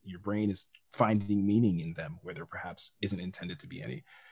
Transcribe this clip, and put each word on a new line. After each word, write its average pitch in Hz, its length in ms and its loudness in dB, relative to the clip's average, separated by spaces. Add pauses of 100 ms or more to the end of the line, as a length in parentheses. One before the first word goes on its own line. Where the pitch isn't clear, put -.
your 90 160 -12
brain 104 280 0
is - 220 0 (220)
finding 104 520 4
meaning 101 360 6
in 80 120 -4
them 80 300 -8
where 90 120 -10
there - 120 -10
perhaps - 560 -6
isn't 101 160 0
intended 90 420 -6
to - 60 -14
be - 160 -10
any. - 220 -8 (280)